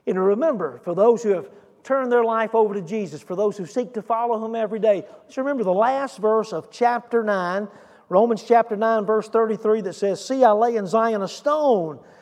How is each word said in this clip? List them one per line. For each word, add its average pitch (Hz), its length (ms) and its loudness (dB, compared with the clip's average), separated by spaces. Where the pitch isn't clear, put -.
And 190 160 -2
remember, 202 640 0
for 175 100 -4
those 220 280 2
who 214 80 -2
have 175 200 -4
turned 262 280 -2
their 240 140 2
life 220 300 -2
over 220 200 2
to 202 80 -6
Jesus, 165 400 -8
for 180 140 -10
those 208 200 0
who 185 80 -8
seek 240 300 -6
to 220 80 -8
follow 226 420 -2
Him 226 100 -8
every 220 240 -4
day, 202 260 2
just - 120 -14
remember 262 260 -2
the 185 80 2
last 262 460 0
verse 214 340 0
of 160 180 -10
chapter 240 520 -2
nine, 196 460 -2
Romans 214 320 2
chapter 226 340 2
nine, 220 300 0
verse 214 220 0
thirty-three, 220 540 0
that 180 120 -6
says, 196 280 -2
"See, 262 220 0
I 220 60 8
lay 226 260 2
in 202 100 -4
Zion 220 360 0
a 185 60 -4
stone, 247 720 0